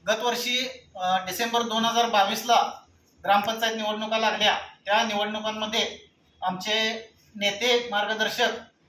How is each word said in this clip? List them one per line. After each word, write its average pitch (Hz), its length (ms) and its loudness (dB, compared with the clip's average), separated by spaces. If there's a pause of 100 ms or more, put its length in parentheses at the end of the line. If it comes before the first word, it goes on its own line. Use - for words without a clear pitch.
गतवर्षी, 240 600 0 (260)
अ, 185 220 0
डिसेंबर 226 440 0
दोन 226 240 0
हजार 233 240 4
बावीसला 214 720 2 (420)
ग्रामपंचायत 226 520 2
निवडणुका 220 420 -4
लागल्या. 214 360 2 (320)
त्या 214 180 4
निवडणुकांमध्ये 214 1040 -4 (320)
आमचे 220 680 -2 (260)
नेते 233 560 0
मार्गदर्शक 214 560 0 (420)